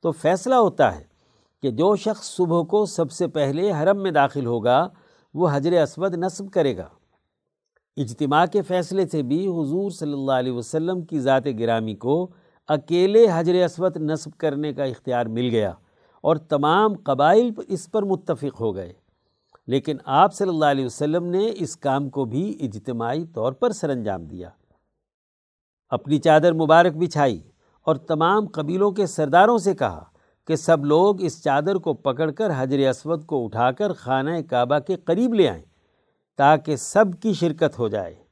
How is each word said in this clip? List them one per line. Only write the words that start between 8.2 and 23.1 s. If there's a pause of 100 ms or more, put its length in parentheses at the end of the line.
کے
فیصلے
سے
بھی
حضور
صلی
اللہ
علیہ
وسلم
کی
ذات (140)
گرامی
کو (540)
اکیلے
حجر
اسود
نصب
کرنے
کا
اختیار
مل
گیا (520)
اور (140)
تمام (100)
قبائل (180)
اس
پر
متفق
ہو
گئے، (760)
لیکن
آپ
صلی
اللہ
علیہ
وسلم
نے
اس
کام
کو
بھی (160)
اجتماعی